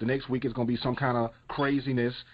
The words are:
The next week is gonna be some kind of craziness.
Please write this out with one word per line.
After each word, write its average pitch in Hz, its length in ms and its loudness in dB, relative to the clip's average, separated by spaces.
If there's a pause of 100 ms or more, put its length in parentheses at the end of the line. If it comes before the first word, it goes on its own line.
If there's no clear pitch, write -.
The 110 40 -2
next 135 220 0
week 123 160 0
is 123 80 0
gonna 120 160 0
be 120 80 2
some 123 220 -2
kind 127 180 2
of 117 160 2 (160)
craziness. 131 680 0 (200)